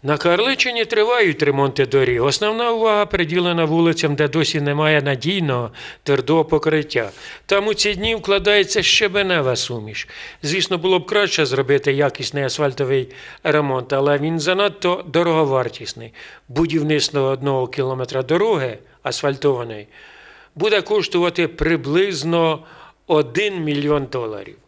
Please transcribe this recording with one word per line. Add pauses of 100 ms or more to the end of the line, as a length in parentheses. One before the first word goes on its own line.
На
Карличині
тривають
ремонти
доріг.
Основна
увага
приділена
вулицям,
де
досі
немає
надійного (320)
твердого
покриття. (360)
Там
у
ці
дні
вкладається
щебенева
суміш. (340)
Звісно,
було
б
краще
зробити
якісний
асфальтовий (340)
ремонт,
але
він
занадто
дороговартісний. (360)
Будівництво
одного
кілометра
дороги (240)
асфальтованої (680)
буде
коштувати
приблизно (480)
один
мільйон
доларів. (120)